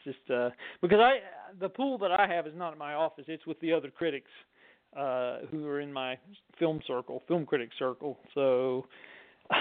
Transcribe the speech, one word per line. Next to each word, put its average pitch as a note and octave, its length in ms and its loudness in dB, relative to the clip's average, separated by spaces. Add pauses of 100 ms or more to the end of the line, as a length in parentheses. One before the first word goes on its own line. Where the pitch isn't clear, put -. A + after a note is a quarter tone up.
just, - 260 -10
uh, B2 200 2 (300)
because F#3 200 6
I, B3+ 160 8 (420)
the F#3+ 80 -4
pool B3+ 300 -2
that F#3+ 140 0
I F#3+ 160 6
have E3+ 200 -2
is D3+ 80 -12
not F3 160 -6
at D3+ 60 -14
my D3 160 -8
office. D3+ 340 -2
It's D#3 180 -10
with D#3+ 160 -8
the D#3+ 120 0
other D3 160 2
critics, C#3+ 400 -4 (680)
uh, B2+ 440 -2 (100)
who D3+ 160 -6
are C#3+ 160 -4
in C#3+ 100 -10
my C3 280 -6 (400)
film D#3 260 0
circle, B2+ 420 -6
film E3 200 0
critic A#2+ 320 -2
circle. C3 400 -4 (160)
So, C3 500 2 (760)